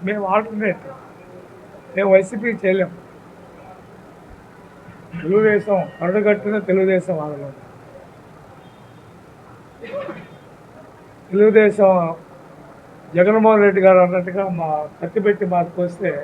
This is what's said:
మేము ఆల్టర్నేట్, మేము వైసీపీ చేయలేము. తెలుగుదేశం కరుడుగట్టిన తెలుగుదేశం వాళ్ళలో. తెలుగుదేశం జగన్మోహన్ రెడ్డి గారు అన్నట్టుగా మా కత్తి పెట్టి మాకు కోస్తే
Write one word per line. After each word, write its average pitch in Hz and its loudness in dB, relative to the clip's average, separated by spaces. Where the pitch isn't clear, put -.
మేము 208 -6
ఆల్టర్నేట్, 214 -4
మేము 196 -2
వైసీపీ 202 2
చేయలేము. 185 -2
తెలుగుదేశం 208 0
కరుడుగట్టిన 208 -2
తెలుగుదేశం 185 0
వాళ్ళలో. 143 -10
తెలుగుదేశం 208 4
జగన్మోహన్ 214 4
రెడ్డి 190 2
గారు 185 8
అన్నట్టుగా 180 -4
మా 160 -4
కత్తి 175 -6
పెట్టి 208 0
మాకు 170 -2
కోస్తే 175 -6